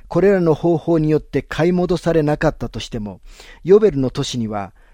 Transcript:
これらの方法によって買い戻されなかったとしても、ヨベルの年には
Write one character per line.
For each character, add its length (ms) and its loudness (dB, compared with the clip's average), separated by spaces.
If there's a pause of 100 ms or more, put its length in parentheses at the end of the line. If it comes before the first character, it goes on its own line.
こ 160 -2
れ 100 4
ら 80 2
の 140 2
方 240 0
法 200 0
に 120 0
よ 80 2
っ 20 -2
て 220 -4
買 260 -2
い 40 2
戻 260 0
さ 160 -2
れ 80 2
な 160 0
か 100 -2
っ 80 -2
た 140 -10
と 100 -10
し 80 -12
て 100 -10
も、 220 -12 (420)
ヨ 160 6
ベ 120 4
ル 80 -2
の 120 0
年 280 -6
に 100 -4
は 240 -8 (220)